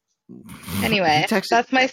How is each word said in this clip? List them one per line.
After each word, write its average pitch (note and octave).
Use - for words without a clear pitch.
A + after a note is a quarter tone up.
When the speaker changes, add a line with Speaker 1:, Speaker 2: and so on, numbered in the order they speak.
Speaker 1:
He A3+
Speaker 2:
Anyway, F3
Speaker 1:
texted, G3
Speaker 2:
that's A#3
my C4